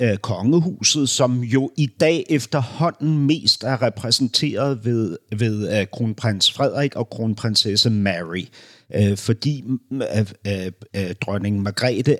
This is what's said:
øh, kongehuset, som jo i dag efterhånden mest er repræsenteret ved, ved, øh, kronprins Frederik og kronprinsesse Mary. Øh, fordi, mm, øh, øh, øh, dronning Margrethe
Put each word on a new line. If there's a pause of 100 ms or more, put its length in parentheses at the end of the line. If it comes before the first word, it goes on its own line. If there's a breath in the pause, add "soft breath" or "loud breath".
øh,
kongehuset,
som
jo
i
dag
efterhånden
mest
er
repræsenteret
ved, (200)
ved,
øh,
kronprins
Frederik
og
kronprinsesse
Mary. (500 loud breath)
Øh,
fordi,
mm,
øh, (200)
øh, (240)
øh,
dronning
Margrethe